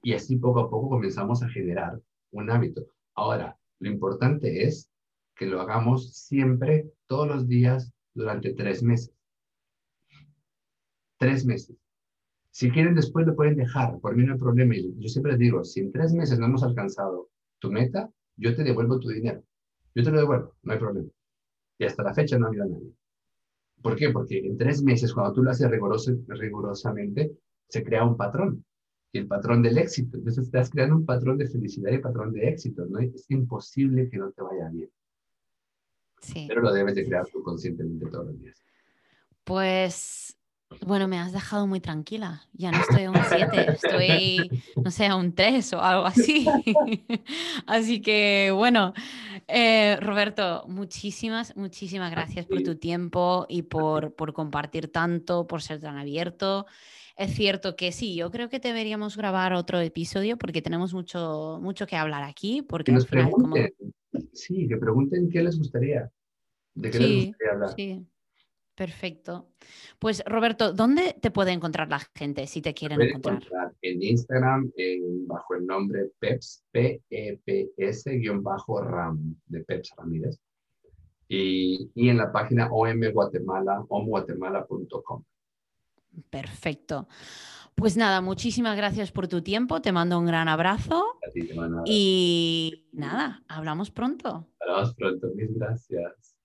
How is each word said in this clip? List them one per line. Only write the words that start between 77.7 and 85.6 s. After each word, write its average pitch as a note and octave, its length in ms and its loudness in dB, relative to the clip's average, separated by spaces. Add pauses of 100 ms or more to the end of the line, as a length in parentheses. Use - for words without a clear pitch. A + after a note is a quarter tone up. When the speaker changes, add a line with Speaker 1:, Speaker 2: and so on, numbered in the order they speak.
Speaker 1:
S G#2+ 420 -4
guion G#2 240 -2
bajo G2 400 -4
Ram, D#2+ 540 -4 (120)
de E2+ 180 -8
Peps F2+ 320 -6
Ramírez. E2 420 -6 (880)
Y, F#2 680 0
y A#2+ 120 4
en A#2+ 80 6
la G#2+ 160 2
página A#2 400 2
O A2 160 2
M A2+ 240 0
Guatemala, F#2+ 800 -2
om G#2 180 -2
guatemala F#2+ 580 -4
punto F#2+ 380 -10
com. - 220 -12 (1040)